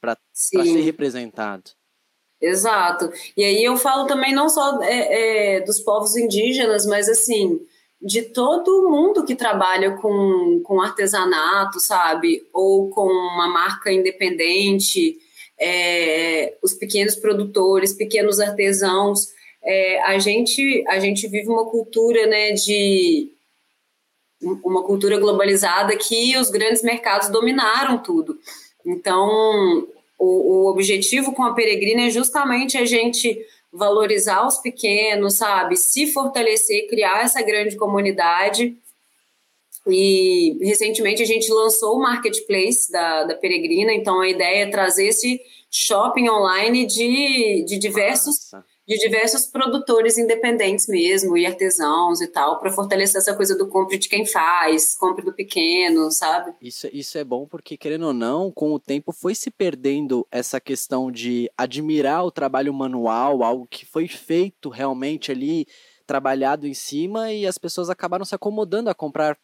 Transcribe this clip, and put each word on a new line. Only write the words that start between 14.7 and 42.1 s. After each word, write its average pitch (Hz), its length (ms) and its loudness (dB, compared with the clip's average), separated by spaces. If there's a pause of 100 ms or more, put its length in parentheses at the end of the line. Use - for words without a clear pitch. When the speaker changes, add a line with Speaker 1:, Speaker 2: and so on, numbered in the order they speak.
Speaker 2:
é, 165 1040 0
os - 100 0
pequenos 208 420 -2
produtores, 196 800 2
pequenos 208 460 0
artesãos. 202 880 0 (360)
É, 190 380 0
a 196 160 2
gente, 240 680 0
a 190 120 0
gente 202 280 -2
vive 202 200 -6
uma 226 220 0
cultura, 226 580 2
né, 214 260 2
de, 196 760 2 (1120)
uma 185 420 -2
cultura 202 340 2
globalizada 196 800 2
que 233 420 0
os 247 120 0
grandes 220 340 0
mercados 233 460 0
dominaram 240 680 2
tudo. 160 400 -2 (480)
Então, 196 1000 2 (320)
o, 185 460 4
o 196 40 6
objetivo 202 640 0
com 254 100 0
a 233 100 0
Peregrina 220 500 2
é 240 60 4
justamente 247 680 0
a 247 60 2
gente 233 560 0 (320)
valorizar 202 760 2
os 277 120 0
pequenos, 208 800 0
sabe? 196 400 0
Se 294 340 0
fortalecer, 226 800 0
criar 208 340 0
essa 247 180 0
grande 208 360 -2
comunidade. 202 1000 0 (1120)
E, 185 720 2
recentemente, 214 600 0
a 233 40 0
gente 220 260 0
lançou 220 460 2
o 262 40 0
marketplace 226 880 -2